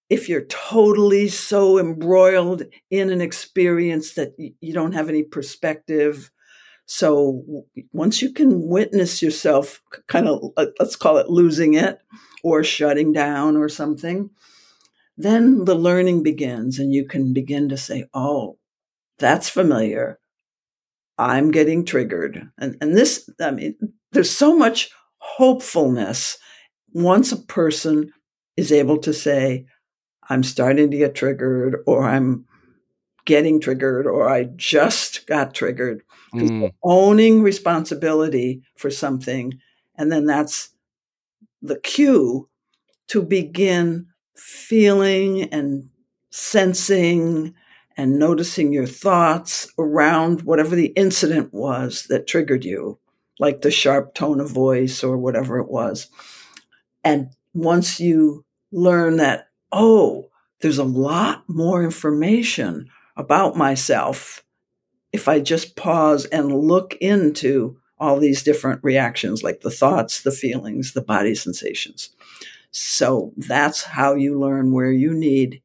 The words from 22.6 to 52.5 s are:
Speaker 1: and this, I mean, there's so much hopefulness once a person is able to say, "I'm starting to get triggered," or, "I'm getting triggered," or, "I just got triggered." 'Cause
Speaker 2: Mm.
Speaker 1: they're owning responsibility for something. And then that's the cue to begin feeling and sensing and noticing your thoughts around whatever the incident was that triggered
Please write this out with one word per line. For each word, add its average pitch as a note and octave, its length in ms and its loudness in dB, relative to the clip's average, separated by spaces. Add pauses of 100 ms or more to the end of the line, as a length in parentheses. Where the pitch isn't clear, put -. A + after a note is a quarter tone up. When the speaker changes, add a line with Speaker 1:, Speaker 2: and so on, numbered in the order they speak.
Speaker 1:
and D#3 160 0
this, - 320 0 (100)
I D#3+ 120 -4
mean, C3+ 260 -8 (360)
there's - 180 2
so D4+ 260 4
much A3+ 340 0 (280)
hopefulness C3+ 1200 0 (560)
once F#3 380 2
a G#3+ 40 -6
person D#3 760 -2 (440)
is E3 160 0
able D3 260 4
to D3+ 140 -4
say, C3+ 540 -2 (640)
"I'm C3 120 2
starting C3+ 480 2
to C#3+ 60 -4
get C#3+ 180 0
triggered," C3 600 -2 (100)
or, C3+ 220 2
"I'm B2+ 380 0 (800)
getting D#3 340 4
triggered," C3 460 -2
or, - 240 0
"I B2+ 140 0 (120)
just - 680 0
got C#3+ 280 -2
triggered." B2 480 -6 (300)
'Cause A#2 180 0
Speaker 2:
Mm. A2 100 -4
Speaker 1:
they're G#2+ 100 -2 (120)
owning G#3 600 6
responsibility D#3 1200 -2 (140)
for - 140 -6
something. C3 680 -8 (380)
And D3+ 140 -2
then D#3+ 140 0
that's D3+ 460 -2 (880)
the C#3+ 180 -6
cue D3+ 680 2 (600)
to G#3+ 140 0
begin E3+ 840 -2 (300)
feeling G3 1080 2 (100)
and C#3 380 -6 (400)
sensing E3+ 1200 0 (440)
and C#3 220 0
noticing D#3 540 0
your C3+ 140 -2
thoughts E3+ 920 0
around D#3+ 640 2
whatever D#3+ 340 0
the E3 100 2 (100)
incident F3+ 560 0
was B2 560 -6
that - 180 -2
triggered C#3 380 0